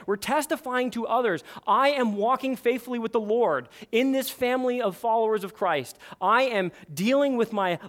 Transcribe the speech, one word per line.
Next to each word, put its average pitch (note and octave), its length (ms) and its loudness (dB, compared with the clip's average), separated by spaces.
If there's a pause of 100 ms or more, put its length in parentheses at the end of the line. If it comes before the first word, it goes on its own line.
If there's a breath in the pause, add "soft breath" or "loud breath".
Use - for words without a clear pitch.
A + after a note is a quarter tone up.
We're G3+ 100 0
testifying B3+ 760 -2
to A#3 140 -6
others. A3 380 0 (220 loud breath)
"I B3 240 4
am B3 260 0
walking B3 400 0
faithfully B3 420 -2
with A3+ 140 -4
the A#3 80 2
Lord G#3 480 0 (240 loud breath)
in C4 200 2
this C4+ 180 -2
family B3+ 500 -2
of G3 160 -2
followers A3 480 0
of F#3+ 80 -10
Christ. D#3 460 -2 (200 loud breath)
I A3 260 4
am G3+ 280 0 (200 loud breath)
dealing B3+ 440 2
with A#3 160 0
my F#3 260 0 (100)